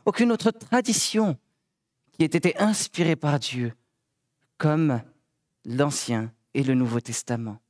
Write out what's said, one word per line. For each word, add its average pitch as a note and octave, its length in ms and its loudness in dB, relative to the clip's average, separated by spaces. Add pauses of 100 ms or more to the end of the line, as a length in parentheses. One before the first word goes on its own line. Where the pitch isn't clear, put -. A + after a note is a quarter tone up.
aucune A#3 280 4
autre A3 180 2
tradition G#3+ 880 0 (760)
qui E3 120 0
ait - 20 2
été E3 320 0
inspirée F3 580 0
par D3 220 0
Dieu A#2+ 360 -6 (840)
comme D3+ 440 2 (600)
l'Ancien A#2+ 680 -2 (220)
et C#3 100 -2
le C3 120 0
Nouveau A#2+ 260 0
Testament. A#2 580 -8 (120)